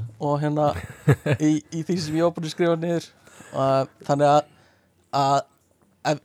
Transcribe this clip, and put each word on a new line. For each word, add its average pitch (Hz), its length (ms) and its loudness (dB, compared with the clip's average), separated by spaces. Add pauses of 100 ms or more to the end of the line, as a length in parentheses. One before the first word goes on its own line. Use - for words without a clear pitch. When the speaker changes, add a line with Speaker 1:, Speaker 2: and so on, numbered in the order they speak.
(160)
Speaker 1:
og 147 220 -2
hérna 151 300 0 (380)
Speaker 2:
<laughs> 143 340 2
Speaker 1:
í, 156 160 2 (100)
í 165 160 -8
því 175 160 -4
sem 156 180 -6
ég 165 60 0
var 170 140 2
búinn 170 100 -6
að 156 80 -8
skrifa 170 240 0
niður. 165 300 -4 (400)
Og, 135 400 0 (160)
þannig 143 240 2
að, 147 240 2 (600)
að 139 280 2 (640)
ef, 151 200 -2